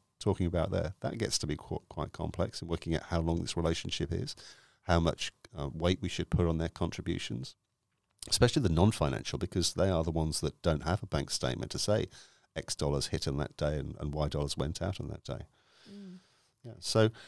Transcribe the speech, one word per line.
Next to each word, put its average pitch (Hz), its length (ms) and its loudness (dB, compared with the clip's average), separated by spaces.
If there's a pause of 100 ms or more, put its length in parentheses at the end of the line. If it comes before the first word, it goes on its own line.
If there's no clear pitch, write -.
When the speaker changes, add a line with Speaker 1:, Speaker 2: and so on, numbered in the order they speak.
(200)
Speaker 1:
talking 95 280 0
about 87 240 0
there, 92 300 -2
that - 180 -4
gets - 200 -2
to - 80 -6
be 76 80 -2
qu-, - 340 -8
quite 76 220 -6
complex - 500 -4
in 82 60 -10
working 82 280 -2
out - 80 0
how 85 160 0
long 82 220 2
this 87 160 -4
relationship 82 540 -2
is, - 240 -4 (480)
how 85 180 6
much, - 300 0 (260)
uh, 73 160 -4
weight 87 280 2
we 92 80 -2
should - 200 -4
put 87 180 4
on 80 120 2
their 82 100 0
contributions, 90 840 -4 (760)
especially 123 320 6
the 101 80 6
non-financial, 80 720 4
because - 340 0
they 95 160 4
are 82 140 4
the 82 80 0
ones 78 280 0
that - 220 -4
don't 78 220 2
have 85 200 0
a - 40 -12
bank 73 220 -2
statement - 420 -2
to - 80 -6
say - 280 2 (480)
X - 200 -6
dollars 71 320 0
hit - 200 -2
on 69 100 -2
that - 200 -4
day 76 200 0
and, 69 220 -6
and 73 140 -4
Y 76 160 0
dollars 73 280 -2
went 78 240 -2
out 92 200 -4
on 71 80 -6
that - 160 -10
day. - 160 -8 (500)
Speaker 2:
Mm. 190 280 -16 (440)
Speaker 1:
Yeah. 117 160 -14
So, 110 300 6 (180)